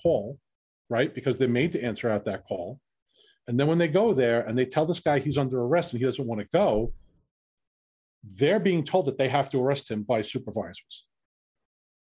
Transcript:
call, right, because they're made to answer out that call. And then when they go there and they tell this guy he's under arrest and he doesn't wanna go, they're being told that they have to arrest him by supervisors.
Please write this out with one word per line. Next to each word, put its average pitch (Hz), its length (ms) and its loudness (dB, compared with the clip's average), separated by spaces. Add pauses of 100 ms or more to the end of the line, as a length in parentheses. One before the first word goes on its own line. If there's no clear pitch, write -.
call, 127 380 0 (500)
right, 123 240 0
because 127 240 -2
they're 131 120 2
made 135 240 0
to 127 100 -2
answer 117 260 -2
out 104 160 0
that 98 200 -6
call. - 340 -8 (680)
And 120 120 0
then 143 80 4
when 165 120 2
they 170 100 2
go 196 240 2
there 120 260 4
and 117 180 -2
they 127 80 2
tell 156 200 0
this 165 160 -4
guy 147 180 2
he's 143 180 -2
under 131 240 -2
arrest 127 300 0
and 120 80 -4
he 127 60 -2
doesn't 131 200 -2
wanna 110 280 -6
go, 117 400 2 (1300)
they're 131 380 2
being 170 240 2
told 180 220 2
that 127 100 -4
they 135 120 2
have 135 200 0
to 131 120 0
arrest 139 300 -2
him 107 120 -4
by 110 180 0
supervisors. - 840 -8 (1080)